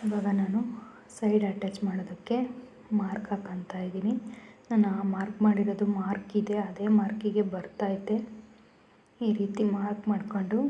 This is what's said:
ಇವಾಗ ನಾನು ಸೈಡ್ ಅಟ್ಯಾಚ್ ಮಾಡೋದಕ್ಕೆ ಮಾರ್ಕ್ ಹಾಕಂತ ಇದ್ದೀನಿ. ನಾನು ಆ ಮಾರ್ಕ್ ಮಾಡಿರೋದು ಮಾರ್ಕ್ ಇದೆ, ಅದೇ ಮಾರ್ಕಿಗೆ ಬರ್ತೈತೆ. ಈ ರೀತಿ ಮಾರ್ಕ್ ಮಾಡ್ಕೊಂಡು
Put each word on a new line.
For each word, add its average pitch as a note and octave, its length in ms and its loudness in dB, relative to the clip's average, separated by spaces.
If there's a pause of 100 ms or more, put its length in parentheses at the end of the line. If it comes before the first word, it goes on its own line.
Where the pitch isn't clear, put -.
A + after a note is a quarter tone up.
ಇವಾಗ G#3 220 0 (140)
ನಾನು G3 180 2 (580)
ಸೈಡ್ G#3+ 280 4
ಅಟ್ಯಾಚ್ G3 380 -4
ಮಾಡೋದಕ್ಕೆ F#3 540 -2 (560)
ಮಾರ್ಕ್ G3+ 380 0
ಹಾಕಂತ F#3+ 440 -6 (120)
ಇದ್ದೀನಿ. G3 260 -2 (560)
ನಾನು G#3 180 6
ಆ G3 160 0 (120)
ಮಾರ್ಕ್ G3 260 -4
ಮಾಡಿರೋದು G3+ 440 4
ಮಾರ್ಕ್ G3 520 -2
ಇದೆ, G#3 200 0
ಅದೇ G3+ 300 -4
ಮಾರ್ಕಿಗೆ G#3+ 540 4
ಬರ್ತೈತೆ. G3 760 -2 (1080)
ಈ A3 40 4 (100)
ರೀತಿ G3+ 240 0 (120)
ಮಾರ್ಕ್ G3+ 360 -2
ಮಾಡ್ಕೊಂಡು G3 480 0 (100)